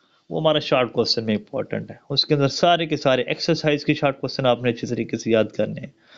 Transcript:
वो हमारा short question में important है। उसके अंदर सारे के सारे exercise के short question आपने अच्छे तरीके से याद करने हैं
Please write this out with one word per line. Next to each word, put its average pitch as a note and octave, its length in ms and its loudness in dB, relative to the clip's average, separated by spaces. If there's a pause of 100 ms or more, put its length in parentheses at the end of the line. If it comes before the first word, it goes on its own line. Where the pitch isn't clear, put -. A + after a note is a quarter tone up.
(300)
वो E3 100 -4
हमारा D#3 200 2
short B2+ 320 0
question A2+ 320 0
में A2 100 0
important A2 560 -6
है। - 100 -20 (100)
उसके C#3+ 240 0
अंदर C#3 140 4
सारे E3+ 380 2
के D3+ 100 -2
सारे C3 320 2
exercise D3+ 560 0
के D3+ 100 2
short C#3 220 -2
question C3 300 -4
आपने B2 240 2
अच्छे A2+ 160 -4
तरीके A#2 300 -4
से A2+ 140 -4
याद A2 220 4
करने G#2+ 280 -4
हैं - 140 -14 (240)